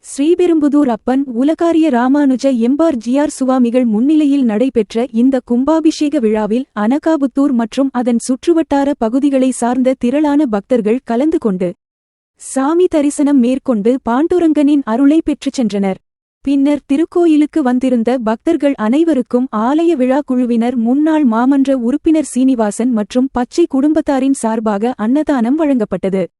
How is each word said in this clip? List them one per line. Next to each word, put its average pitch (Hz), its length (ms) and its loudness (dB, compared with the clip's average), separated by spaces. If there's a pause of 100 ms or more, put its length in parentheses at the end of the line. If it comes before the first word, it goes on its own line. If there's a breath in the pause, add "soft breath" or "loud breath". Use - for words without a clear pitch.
ஸ்ரீபெரும்புதூர் 294 880 2
அப்பன் 254 280 -2 (200)
உலகாரிய 320 540 0
ராமானுஜ 262 480 2 (240)
எம்பார் 294 360 0
ஜி 240 180 -2
ஆர் 302 160 -4
சுவாமிகள் 254 560 0
முன்னிலையில் 285 500 2
நடைபெற்ற 226 600 0 (160)
இந்த 262 280 2
கும்பாபிஷேக 302 720 0
விழாவில் 214 480 -2 (160)
அனகாபுத்தூர் 277 760 0
மற்றும் 262 400 -2
அதன் 233 280 -2
சுற்றுவட்டார 285 720 0
பகுதிகளை 262 520 0 (100)
சார்ந்த 254 440 0
திரளான 285 500 0
பக்தர்கள் 220 500 -2
கலந்து 302 400 -2
கொண்டு 185 260 -2 (720)
சாமி 330 560 0
தரிசனம் 285 480 2
மேற்கொண்டு 247 480 0 (180)
பாண்டுரங்கனின் 302 760 2 (100)
அருளை 285 340 4
பெற்றுச் 277 320 -6
சென்றனர். 196 400 -2 (440)
பின்னர் 277 460 0
திருக்கோயிலுக்கு 311 760 2
வந்திருந்த 247 440 0 (160)
பக்தர்கள் 277 480 -2 (100)
அனைவருக்கும் 254 600 0 (220)
ஆலய 330 340 0
விழா 254 180 0 (100)
குழுவினர் 247 460 0 (120)
முன்னாள் 302 460 0
மாமன்ற 269 440 2 (100)
உறுப்பினர் 302 460 0
சீனிவாசன் 240 640 0
மற்றும் 254 400 -2
பச்சை 247 280 -2 (100)
குடும்பத்தாரின் 277 680 0
சார்பாக 220 520 -2 (120)
அன்னதானம் 262 560 0
வழங்கப்பட்டது. 208 640 -2 (160)